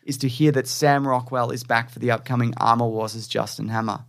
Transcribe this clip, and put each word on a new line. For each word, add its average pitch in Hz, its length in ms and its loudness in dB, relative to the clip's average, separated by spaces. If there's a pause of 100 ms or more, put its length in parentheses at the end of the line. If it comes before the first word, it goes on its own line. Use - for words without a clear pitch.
is 139 140 -4
to 135 100 0
hear 147 240 4
that 127 160 0
Sam 143 400 2
Rockwell 123 420 0
is 123 140 -8
back 117 260 0
for - 80 -16
the 120 120 0
upcoming 117 480 0
Armor 117 280 4
Wars 110 300 -2
as 110 100 -12
Justin 110 420 -4
Hammer. 110 400 -4